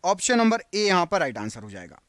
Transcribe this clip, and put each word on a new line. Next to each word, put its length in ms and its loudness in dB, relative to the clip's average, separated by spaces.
ऑप्शन 340 2
नंबर 240 4
ए 120 0
यहाँ 200 4
पर 140 0
राइट 180 -2
आंसर 240 -10
हो 80 -16
जाएगा। 380 -16